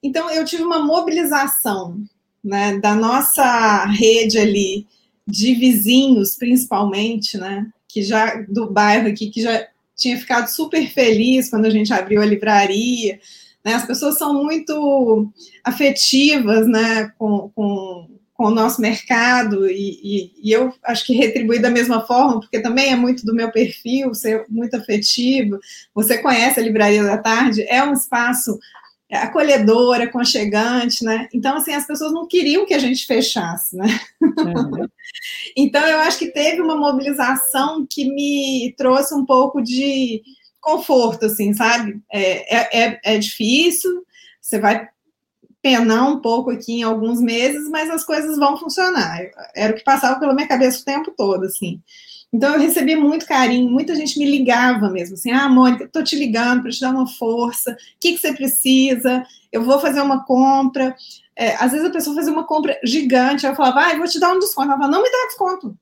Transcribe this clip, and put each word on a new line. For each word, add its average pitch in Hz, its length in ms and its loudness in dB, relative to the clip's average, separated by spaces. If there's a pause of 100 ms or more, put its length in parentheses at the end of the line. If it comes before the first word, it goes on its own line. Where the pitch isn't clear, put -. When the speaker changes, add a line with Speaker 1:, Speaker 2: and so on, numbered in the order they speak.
Speaker 1:
Então, 320 280 -4
eu 320 140 -2
tive 339 180 -6
uma 339 160 -2
mobilização, 285 1200 -2 (440)
né, 202 340 -2
da 208 160 2
nossa 226 920 2
rede 220 520 4
ali, 202 480 0 (400)
de 208 280 0
vizinhos, 240 840 4
principalmente, 214 1000 -2
né, 196 300 -6 (220)
que 208 140 -6
já, 220 340 0 (120)
do 202 220 -4
bairro 208 380 4
aqui, 208 220 -4
que 220 120 -6
já 226 240 -2 (300)
tinha 247 200 -2
ficado 240 300 -2
super 311 420 -2
feliz 254 600 2
quando 214 140 0
a 220 60 4
gente 214 220 2
abriu 202 300 2
a 214 40 4
livraria, 208 920 0 (480)
né? 226 80 0
As 240 100 -2
pessoas 285 320 -2
são 294 160 -2
muito 285 960 0 (360)
afetivas, 262 1040 2
né, 220 500 0
com, 208 340 -2
com 190 560 -6 (280)
com 214 100 0
o 214 40 4
nosso 226 320 2
mercado, 226 840 0
e, 190 360 -4
e, 196 300 -4 (100)
e 214 100 2
eu 254 200 2 (100)
acho 233 240 -4
que 254 80 2
retribuir 233 460 0
da 240 100 2
mesma 240 360 0
forma, 247 320 2
porque 220 220 -6
também 254 320 0
é 254 40 2
muito 247 280 0
do 226 100 -2
meu 226 160 -2
perfil, 247 640 -2
ser 220 360 -2
muito 226 280 -6
afetivo. 220 840 0 (360)
Você 226 240 2
conhece 247 420 2
a - 20 0
Livraria 214 400 4
da 202 140 0
Tarde, 220 460 0
é 247 200 2
um 285 120 2
espaço 240 640 -2 (540)
acolhedor, 247 880 4
aconchegante, 240 1040 -2
né? 226 280 -2
Então, 262 240 -2
assim, 302 160 -4
as 285 140 -4
pessoas 302 260 -4
não 330 140 -6
queriam 349 400 2
que 349 80 0
a 294 40 2
gente 254 280 -2
fechasse, 185 720 -2
né? 190 100 -2 (340)
Speaker 2:
Uhum. 180 680 -2
Speaker 1:
<laughs> - 100 -18 (600)
Então, 269 300 2
eu 311 140 2
acho 320 180 0
que 285 120 -6
teve 311 300 -2
uma 320 160 0
mobilização 277 1120 0
que 285 160 -6
me 277 720 -2
trouxe 277 380 0
um 277 100 0
pouco 262 380 2
de 254 600 -2 (380)
conforto, 262 680 0
assim, 208 280 0
sabe? 226 480 -2 (100)
É, 196 440 -2
é, 233 280 2
é, 226 200 -4
é 214 140 2
difícil, 330 840 0 (360)
você - 180 -4
vai 214 300 0 (760)
penar 240 480 4
um 302 100 -2
pouco 247 300 0
aqui 233 300 -6
em - 20 -4
alguns 226 380 -2
meses, 254 500 0
mas 311 180 -4
as 320 160 -6
coisas 311 320 -4
vão 285 220 2
funcionar. 302 600 -4 (360)
Era 214 180 -2
o 220 40 -2
que - 80 -14
passava 262 360 2
pela 285 140 2
minha 294 120 0
cabeça 254 360 0
o - 20 -20
tempo 294 320 -6
todo, 190 300 -2
assim. 185 340 -8 (520)
Então, 269 220 2
eu 311 60 2
recebi 311 360 2
muito 311 300 0
carinho, 247 440 2
muita 302 240 0
gente 302 240 -4
me 294 120 0
ligava 247 600 2
mesmo, 185 240 -8
assim, 254 160 -6
"Ah, 269 180 2
Mônica, 254 420 4
tô 320 120 -4
te - 140 -4
ligando 247 460 0
pra 247 80 -8
te - 100 -8
dar 262 100 -2
uma 262 160 0
força, 240 680 -4
o 226 40 -12 (240)
que 339 120 0
que 339 60 -6
você 302 140 -4
precisa? 262 920 0 (280)
Eu 226 120 -2
vou 269 140 4
fazer 285 220 0
uma 269 240 0
compra." 262 720 2 (400)
É, 233 220 -2
às 254 160 0
vezes 311 140 -2
a - 40 -2
pessoa 302 260 -4
fazia 311 160 -2
uma 320 140 -4
compra 311 380 -2
gigante, 262 640 2
eu 269 80 0
falava, 269 260 2
"Ai, 330 180 2
vou 339 80 -2
te 339 120 -4
dar 349 160 2
um 381 40 2
desconto." 370 300 -2
Ela 277 80 2
falava, 277 160 0
"Não 381 100 2
me 508 80 2
dá 508 160 0
desconto 370 560 -6